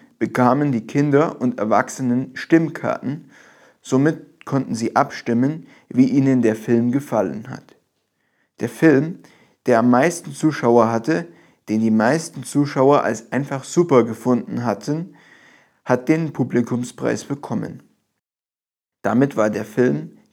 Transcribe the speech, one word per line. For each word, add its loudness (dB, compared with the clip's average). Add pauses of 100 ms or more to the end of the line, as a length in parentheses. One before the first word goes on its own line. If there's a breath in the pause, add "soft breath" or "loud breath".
(180 loud breath)
bekamen 0
die -4
Kinder 0
und -2
Erwachsenen -2
Stimmkarten, -2 (500 soft breath)
somit 0
konnten -4
sie -4
abstimmen, 0 (200 loud breath)
wie 4
ihnen 4
der 2
Film 0
gefallen -2
hat. -18 (840)
Der -4
Film, 2 (480 soft breath)
der 4
am 4
meisten 2
Zuschauer 2
hatte, -2 (420 soft breath)
den 0
die 2
meisten 0
Zuschauer 2
als -4
einfach -6
super 4
gefunden -4
hatten, -6 (680 soft breath)
hat 0
den 0
Publikumspreis -4
bekommen. -10 (1200)
Damit 0
war 2
der -4
Film -2 (160 soft breath)